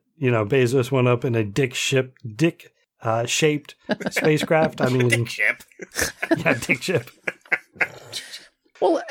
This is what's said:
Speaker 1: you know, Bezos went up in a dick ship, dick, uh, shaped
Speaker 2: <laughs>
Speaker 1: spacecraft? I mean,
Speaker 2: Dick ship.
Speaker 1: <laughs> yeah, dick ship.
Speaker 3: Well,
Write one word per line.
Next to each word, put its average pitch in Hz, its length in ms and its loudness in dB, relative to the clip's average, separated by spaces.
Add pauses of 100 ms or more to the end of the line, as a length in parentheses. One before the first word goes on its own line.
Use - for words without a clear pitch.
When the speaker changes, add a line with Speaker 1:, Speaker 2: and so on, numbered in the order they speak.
(180)
Speaker 1:
you 127 140 2
know, 113 120 2
Bezos 127 480 2
went 127 160 4
up 123 160 2
in 123 120 0
a 113 80 2
dick 123 320 -2
ship, 131 420 -2 (180)
dick, 165 380 -2 (300)
uh, 117 220 0
shaped 151 500 0 (180)
Speaker 2:
<laughs> - 160 -8
Speaker 1:
spacecraft? 156 720 0
I 131 80 2
mean, 123 180 2
Speaker 2:
Dick 117 220 0
ship. 107 320 -2 (360)
Speaker 1:
<laughs> - 400 -2
yeah, 156 180 0
dick - 260 -4
ship. - 300 -2 (1700)
Speaker 3:
Well, 349 300 2